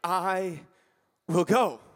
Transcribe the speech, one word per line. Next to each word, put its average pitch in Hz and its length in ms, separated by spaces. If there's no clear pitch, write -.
I 180 600
will 175 180
go. 208 340